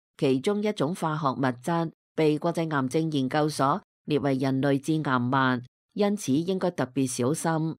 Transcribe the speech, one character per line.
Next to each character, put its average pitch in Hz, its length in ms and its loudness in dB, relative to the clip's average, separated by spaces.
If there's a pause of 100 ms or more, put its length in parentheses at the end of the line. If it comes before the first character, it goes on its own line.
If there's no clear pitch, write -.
(180)
其 135 220 2
中 208 240 0
一 214 100 0
種 151 220 -2
化 156 200 -2
學 151 140 -2
物 131 140 -2 (180)
質 170 300 -2 (240)
被 151 240 4
國 170 120 -2
際 165 200 -2
癌 135 160 0
症 160 240 0
研 135 180 0
究 151 180 2
所 143 340 0 (240)
列 147 140 0
為 - 160 0
人 135 260 0
類 139 180 2
致 156 240 -2
癌 135 160 2
物， 127 420 2 (320)
因 202 220 0
此 139 180 -2
應 170 240 0
該 185 140 0
特 143 140 -2
別 131 220 -2
小 127 260 0
心， 160 460 -2